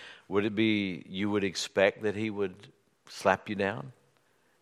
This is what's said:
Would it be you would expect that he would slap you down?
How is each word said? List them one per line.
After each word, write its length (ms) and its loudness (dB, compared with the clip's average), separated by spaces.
Would 160 2
it 100 -2
be 540 0
you 220 -2
would 140 2
expect 580 2
that 140 -2
he 120 -2
would 400 -6
slap 400 0
you 60 -6
down? 380 -2